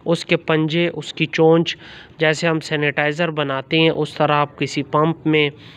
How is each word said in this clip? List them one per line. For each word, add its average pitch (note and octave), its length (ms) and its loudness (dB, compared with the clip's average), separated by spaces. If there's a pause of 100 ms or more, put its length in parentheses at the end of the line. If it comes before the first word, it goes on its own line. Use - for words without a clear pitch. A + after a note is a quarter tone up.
उसके E3+ 320 -2
पंजे, D#3+ 520 0
उसकी D#3 380 -6
चोंच, E3 480 4 (440)
जैसे D#3 280 0
हम D#3+ 140 0
सैनिटाइज़र D3 720 -2
बनाते C#3+ 460 -2
हैं D#3+ 120 4
उस D3+ 260 -4
तरह D3 180 2
आप D3 220 -2
किसी C#3+ 260 -4
पंप D#3+ 440 0
में D3+ 240 2 (260)